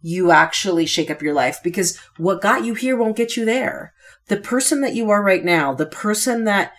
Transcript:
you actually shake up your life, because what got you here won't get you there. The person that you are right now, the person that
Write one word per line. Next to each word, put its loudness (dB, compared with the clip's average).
you 2
actually 4
shake -2
up -8
your -2
life, 0
because -2
what -2
got 0
you -4
here -2
won't 0
get -2
you -4
there. -4
The 0
person 0
that -2
you -2
are 4
right 2
now, 2
the -2
person -2
that 0